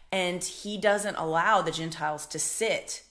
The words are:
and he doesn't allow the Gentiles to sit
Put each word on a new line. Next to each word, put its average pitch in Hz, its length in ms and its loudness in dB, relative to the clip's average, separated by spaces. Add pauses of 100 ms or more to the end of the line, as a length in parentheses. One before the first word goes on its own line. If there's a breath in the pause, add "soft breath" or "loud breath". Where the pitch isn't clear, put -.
(120)
and 180 320 0
he - 340 -8
doesn't 202 380 2
allow 170 460 4
the 165 100 0
Gentiles 160 560 -4
to 156 120 -6
sit - 720 -2